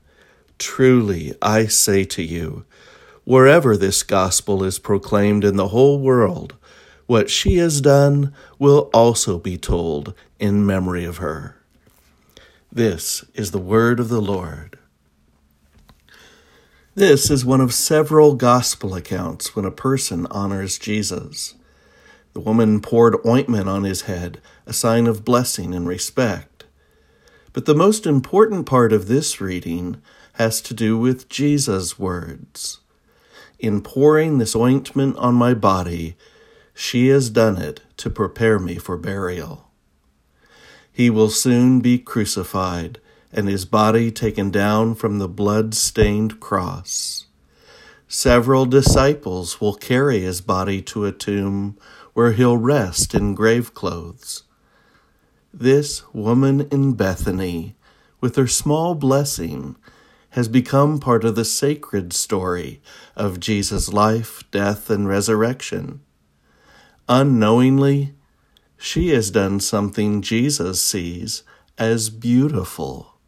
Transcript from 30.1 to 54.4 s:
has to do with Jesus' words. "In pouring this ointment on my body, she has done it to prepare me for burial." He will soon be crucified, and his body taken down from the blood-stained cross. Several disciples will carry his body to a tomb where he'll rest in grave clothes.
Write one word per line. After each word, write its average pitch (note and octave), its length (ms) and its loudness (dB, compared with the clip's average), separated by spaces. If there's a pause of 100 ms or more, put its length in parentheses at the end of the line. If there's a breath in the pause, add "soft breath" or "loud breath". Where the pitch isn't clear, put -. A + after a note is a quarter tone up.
has A2 300 -2
to - 100 -12
do A2 240 0
with B2+ 320 -2
Jesus' C3+ 680 -2
words. - 840 -10 (800 soft breath)
"In G#2 220 -2
pouring D3+ 580 2
this A2 160 0
ointment C3 600 0
on B2 200 0
my A#2+ 180 4
body, F2 640 -2 (560 soft breath)
she - 340 0
has C3+ 220 4
done A2 260 2
it - 240 -8 (160)
to - 140 -8
prepare A2 500 0
me F2+ 160 -8
for F2 220 -10
burial." F2 720 -10 (1200 soft breath)
He A#2+ 180 2
will A2 200 4
soon B2+ 500 2
be B2 180 2
crucified, F#2 1040 -6 (320 soft breath)
and G#2 160 -4
his G2 160 -4
body A2 480 2
taken G#2 400 -4
down G#2+ 440 0
from G#2 240 -4
the F#2 100 -6
blood-stained G#2+ 1120 0
cross. - 880 -6 (840 soft breath)
Several B2+ 560 2
disciples C3 960 2
will G#2 120 0
carry B2+ 460 0
his F#2 220 -6
body F#2+ 400 -2
to G#2 240 -6
a F#2+ 80 -4
tomb G2+ 640 -4 (360 loud breath)
where A#2 180 4
he'll A#2+ 260 4
rest A2+ 560 -2
in G2+ 220 0
grave A2+ 380 0
clothes. - 720 -12 (1120)